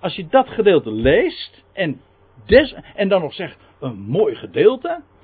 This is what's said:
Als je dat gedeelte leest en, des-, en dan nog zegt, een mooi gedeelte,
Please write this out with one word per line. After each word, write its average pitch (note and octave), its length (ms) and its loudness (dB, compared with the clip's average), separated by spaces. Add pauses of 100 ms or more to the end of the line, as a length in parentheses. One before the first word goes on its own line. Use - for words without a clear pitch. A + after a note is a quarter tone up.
Als F3 160 -8
je F3 100 -10
dat C4 220 2
gedeelte F3+ 440 2
leest D3 800 -2
en, D#3+ 280 -6 (460)
des-, C4 280 4 (200)
en G3 140 -2
dan F#3+ 120 2
nog D3 140 -8
zegt, - 240 -12 (220)
een A#2+ 180 -10
mooi A#2+ 360 -2
gedeelte, B3 680 0 (240)